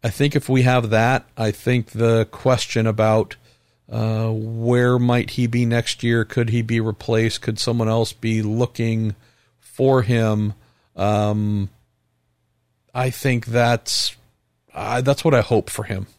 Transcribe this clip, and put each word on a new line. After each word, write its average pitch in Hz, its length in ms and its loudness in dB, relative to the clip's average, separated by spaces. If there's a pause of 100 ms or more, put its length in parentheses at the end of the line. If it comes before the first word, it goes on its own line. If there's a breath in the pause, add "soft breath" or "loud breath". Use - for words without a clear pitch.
I 117 80 -2
think 143 260 -2
if 143 120 -4
we 131 140 2
have 123 280 2
that, 117 340 2 (120)
I 110 140 -2
think 123 420 -2
the 113 380 2
question 120 560 0
about, 110 500 0 (520 soft breath)
uh, 113 400 -4
where 113 720 2
might 120 320 2
he 123 160 0
be 120 180 0
next 117 380 -2
year? 117 240 2
Could 113 240 -2
he 117 100 0
be 113 180 -2
replaced? 113 640 -2
Could 110 180 -6
someone 117 300 -2
else 113 240 0
be 110 300 -2
looking 113 720 -2 (460 soft breath)
for 131 420 2
him? 107 500 0 (420 soft breath)
Um, 104 760 -2 (1200)
I 127 160 -2
think 123 380 -2
that's, 117 680 0 (600)
uh, 123 260 -4
that's 135 240 0
what 160 80 4
I 123 80 4
hope - 300 0
for - 140 -8
him. 98 220 -8 (120)